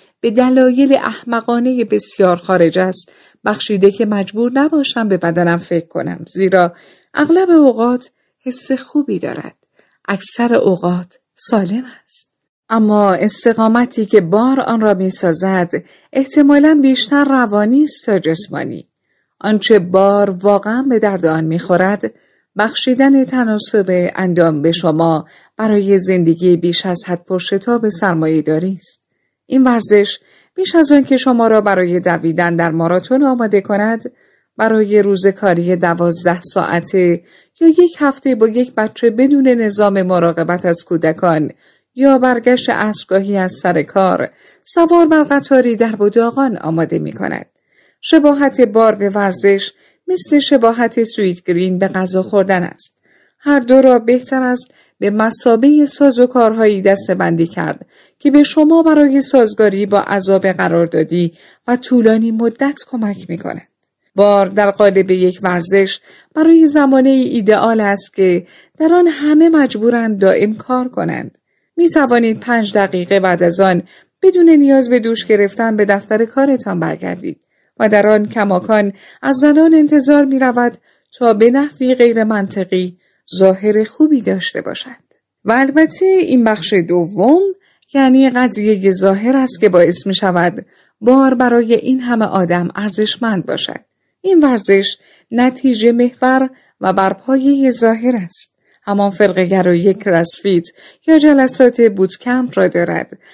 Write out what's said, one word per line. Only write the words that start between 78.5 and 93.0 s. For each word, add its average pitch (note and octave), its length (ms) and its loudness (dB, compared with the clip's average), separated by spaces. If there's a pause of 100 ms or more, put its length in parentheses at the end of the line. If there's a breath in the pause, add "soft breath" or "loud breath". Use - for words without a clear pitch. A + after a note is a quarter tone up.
از C4+ 140 -2
زنان D4+ 380 4
انتظار D4 520 4
می‌رود B3 520 -2 (400)
تا A#3 160 2
به A3 180 4
نحوی C4+ 440 -2
غیر A#3 280 2
منطقی F#3+ 720 -4 (400)
ظاهر G3 460 2
خوبی D4+ 380 0
داشته F#3+ 400 -6
باشند. - 520 -14 (320)
و G#3 60 0
البته C#4 540 0
این F4 380 2
بخش G#3+ 300 -2
دوم، F3+ 680 0 (520)
یعنی C4+ 360 4
قضیه G#3 600 0
ظاهر G3 460 0
است C4 220 -4
که G#3+ 100 2
باعث F3 380 2
می‌شود F3 580 -2 (360)
بار C4 320 4
برای A#3+ 400 0
این C4 260 -2
همه A#3+ 260 -2
آدم F3 500 -2
ارزشمند G#3 720 -4